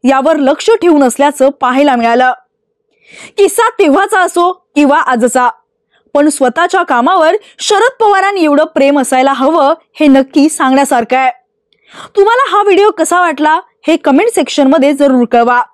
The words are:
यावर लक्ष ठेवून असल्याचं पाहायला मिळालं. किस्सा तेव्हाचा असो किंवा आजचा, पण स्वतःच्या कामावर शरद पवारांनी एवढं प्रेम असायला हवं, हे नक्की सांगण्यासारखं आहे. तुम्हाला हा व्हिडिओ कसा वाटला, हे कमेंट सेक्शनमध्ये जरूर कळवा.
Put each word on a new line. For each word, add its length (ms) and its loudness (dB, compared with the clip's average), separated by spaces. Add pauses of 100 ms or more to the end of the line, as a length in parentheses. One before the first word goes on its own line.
यावर 320 2
लक्ष 340 -2 (120)
ठेवून 200 2
असल्याचं 480 0
पाहायला 460 -2
मिळालं. 360 0 (1040)
किस्सा 300 0
तेव्हाचा 520 0
असो 540 -4
किंवा 240 2
आजचा, 500 -2 (680)
पण 140 2
स्वतःच्या 540 -2
कामावर 540 0 (220)
शरद 440 -2
पवारांनी 420 0
एवढं 200 2
प्रेम 360 0
असायला 320 0
हवं, 420 0 (200)
हे 120 -2
नक्की 420 2
सांगण्यासारखं 680 -2
आहे. 140 0 (880)
तुम्हाला 400 2
हा 60 2
व्हिडिओ 280 2
कसा 300 -2
वाटला, 400 0 (260)
हे 100 2
कमेंट 340 0
सेक्शनमध्ये 640 0
जरूर 400 0
कळवा. 300 2 (120)